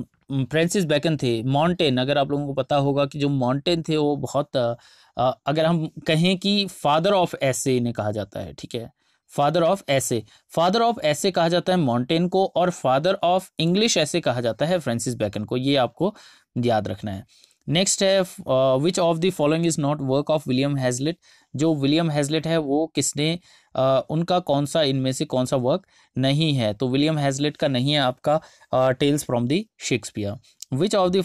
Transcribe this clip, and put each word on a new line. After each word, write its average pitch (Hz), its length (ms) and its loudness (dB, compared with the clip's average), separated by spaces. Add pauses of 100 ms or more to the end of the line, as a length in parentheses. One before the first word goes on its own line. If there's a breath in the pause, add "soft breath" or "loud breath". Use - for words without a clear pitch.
(320)
म, 135 120 0
फ्रांसिस 170 400 0
बेकन 147 320 2
थे, 117 260 0
मॉन्टेन, 143 560 2
अगर 139 200 0
आप 143 120 0
लोगों 143 160 -2
को 139 80 -6
पता 139 220 0
होगा 139 300 2
कि 143 120 -12
जो 143 100 0
मॉन्टेन 139 540 0
थे 156 140 -2
वो 147 200 0
बहुत, 139 400 -4
अ, 117 180 0 (440 soft breath)
अ, 123 280 0
अगर 156 180 0
हम 160 220 0 (200)
कहें 175 320 2
कि 202 280 0
father 165 460 0
of 180 220 2
essay 135 340 -2
इन्हें 123 240 0
कहा 107 200 -4
जाता 101 280 -8
है, 98 140 -12
ठीक - 200 -12
है, 117 180 -10 (460)
father 151 240 2
of 185 200 0
essay, 135 400 -2 (360 soft breath)
father 226 340 2
of 220 120 -6
essay 151 260 0
कहा 170 180 2
जाता 175 240 0
है 185 60 2
मॉन्टेन 147 500 0
को, 190 180 2
और 180 240 0
father 147 440 0 (100)
of 185 180 2 (180)
English 190 360 2
essay 165 240 0
कहा 123 200 -2
जाता 117 260 -2
है 185 120 0
फ्रांसिस 120 360 -4
बेकन 107 300 -4
को, - 120 -4
ये 139 200 0
आपको 147 400 0 (420 loud breath)
याद 113 300 0
रखना 104 240 -8
है। 95 140 -12 (420 soft breath)
नेक्स्ट 180 340 0
है, 190 180 4
अ, 185 40 0 (520)
which 160 220 0
of 170 160 2
the 170 160 0
following 160 400 0
is 160 140 -2
not 143 120 0
work 139 340 0
of 151 180 2
William 139 260 0
Hazlitt? 131 400 -2 (420 soft breath)
जो 160 180 2
विलियम 151 360 2
हैजलिट 147 360 -2
है 165 120 0
वो 147 280 0
किसने, 151 520 -2 (380 soft breath)
अ, 131 340 2
उनका 170 280 0
कौन 143 280 0
सा, 160 160 0
इनमें 135 300 0
से 151 120 -4
कौन 127 200 0
सा 139 120 0
वर्क 135 300 0 (320 soft breath)
नहीं 143 360 2
है? 110 200 0
तो 127 140 -2
विलियम 147 300 2
हैजलिट 143 380 -2
का 151 120 -2
नहीं 135 240 0
है 151 60 2
आपका, 147 420 0 (320 loud breath)
अ, 131 180 4
Tales 143 340 0
from 120 220 -2
the 165 160 0 (300)
Shakespeare। 104 440 -4 (380 soft breath)
Which 190 200 0
of 185 160 2
the 185 140 0